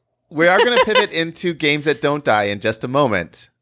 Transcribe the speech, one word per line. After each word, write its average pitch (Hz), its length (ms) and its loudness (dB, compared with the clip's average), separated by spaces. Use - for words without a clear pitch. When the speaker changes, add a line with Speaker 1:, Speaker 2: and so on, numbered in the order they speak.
Speaker 1:
We 156 180 2
are 185 100 4
gonna 247 220 2
Speaker 2:
<laughs> 247 40 4
Speaker 1:
pivot 214 280 0
into 165 420 -4
games 147 300 -2
that 147 160 0
don't 147 240 -2
die 107 200 2
in 101 160 -4
just 107 240 -4
a 123 40 -8
moment, 123 640 -2